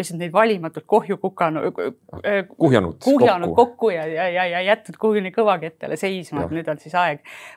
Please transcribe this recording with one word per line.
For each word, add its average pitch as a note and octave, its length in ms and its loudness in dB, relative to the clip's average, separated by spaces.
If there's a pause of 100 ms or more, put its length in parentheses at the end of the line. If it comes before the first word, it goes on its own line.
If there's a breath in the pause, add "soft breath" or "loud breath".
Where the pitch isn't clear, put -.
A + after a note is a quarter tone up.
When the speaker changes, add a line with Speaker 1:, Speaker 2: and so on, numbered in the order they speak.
Speaker 1:
lihtsalt E3+ 180 -10
neid E3+ 140 -6
valimatult F#3+ 520 0
kohju G3+ 360 0
kukanud, E3+ 560 -2
äh, F3 640 -4 (160)
Speaker 2:
Kuhjanud G#2+ 420 2
Speaker 1:
kuhjanud G#3 540 4
Speaker 2:
kokku. A#3+ 160 6
Speaker 1:
kokku A3+ 200 0
ja, D#3+ 160 -2
ja, E3 220 -2
ja, F3+ 180 0
ja F3 140 -2
jätnud G3 400 -2
kuhugini G#3 320 0
kõvakettale F3 640 -2
seisma, F3+ 480 -6
et E3 60 -6
Speaker 2:
Jah. D#3+ 80 -6
Speaker 1:
nüüd E3 100 -6
on D3+ 140 -8
siis D#3+ 120 -12
aeg E3+ 280 -2 (340 loud breath)